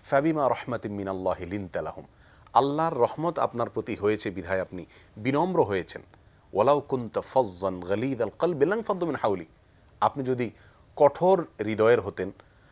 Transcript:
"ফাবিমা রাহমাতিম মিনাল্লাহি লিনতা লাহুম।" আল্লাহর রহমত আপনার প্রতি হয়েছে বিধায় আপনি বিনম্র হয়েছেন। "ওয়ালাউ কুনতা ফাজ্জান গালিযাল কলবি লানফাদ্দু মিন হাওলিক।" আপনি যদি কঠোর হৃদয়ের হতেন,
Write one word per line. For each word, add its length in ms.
"ফাবিমা 460
রাহমাতিম 440
মিনাল্লাহি 520
লিনতা 360
লাহুম।" 240
আল্লাহর 400
রহমত 460
আপনার 300
প্রতি 260
হয়েছে 340
বিধায় 320
আপনি 240
বিনম্র 460
হয়েছেন। 380
"ওয়ালাউ 260
কুনতা 420
ফাজ্জান 580
গালিযাল 500
কলবি 260
লানফাদ্দু 400
মিন 100
হাওলিক।" 320
আপনি 220
যদি 280
কঠোর 520
হৃদয়ের 420
হতেন, 300